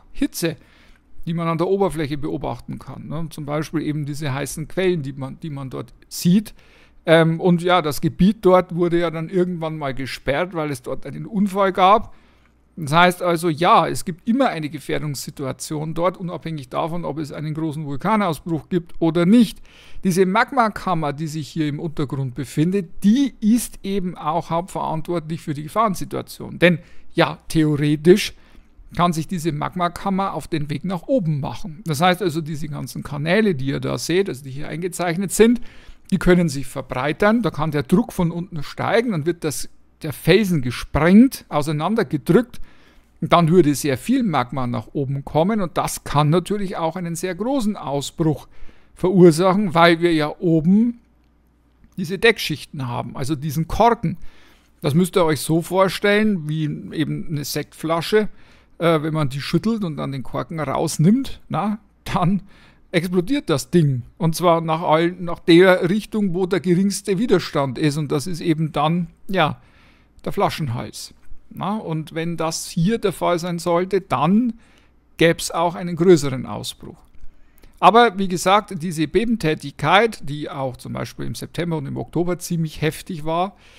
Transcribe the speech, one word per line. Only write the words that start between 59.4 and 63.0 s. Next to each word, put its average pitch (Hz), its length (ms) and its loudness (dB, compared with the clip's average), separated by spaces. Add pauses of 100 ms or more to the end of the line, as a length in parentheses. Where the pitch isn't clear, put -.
schüttelt 208 420 0
und 156 140 -6
dann 143 160 -6
den 135 100 -8
Korken 151 380 -6
rausnimmt, 156 880 2
na, 196 300 -4 (260)
dann 185 380 0 (500)
explodiert 185 560 -2